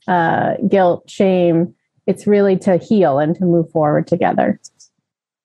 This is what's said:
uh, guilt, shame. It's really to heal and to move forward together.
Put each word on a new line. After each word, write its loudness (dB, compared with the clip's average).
uh, -2
guilt, 0
shame. 0
It's -4
really 2
to 0
heal 0
and -2
to -4
move 0
forward 0
together. -2